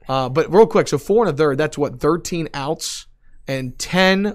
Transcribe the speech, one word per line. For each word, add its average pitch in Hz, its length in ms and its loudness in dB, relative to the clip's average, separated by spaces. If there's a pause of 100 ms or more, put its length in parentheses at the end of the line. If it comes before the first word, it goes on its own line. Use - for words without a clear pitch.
Uh, 131 220 -2
but 143 200 0
real 208 160 8
quick, 208 220 2
so 151 80 0
four 208 300 0
and 156 80 0
a - 20 -8
third, 143 220 0
that's 151 180 -4
what, 127 240 -4
thirteen 160 540 -2
outs? 143 520 -8 (400)
And 131 320 -6
ten 190 560 2